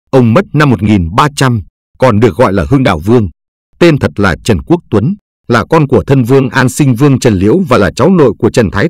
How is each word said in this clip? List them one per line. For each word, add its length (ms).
ông 220
mất 200
năm 160
một 140
nghìn 320
ba 200
trăm, 260
còn 220
được 160
gọi 180
là 160
Hưng 140
Đạo 160
Vương. 300
Tên 180
thật 180
là 280
Trần 180
Quốc 180
Tuấn, 260
là 220
con 180
của 200
thân 160
vương 260
An 200
Sinh 260
Vương 240
Trần 140
Liễu 260
và 80
là 180
cháu 140
nội 300
của 100
Trần 220
Thái 180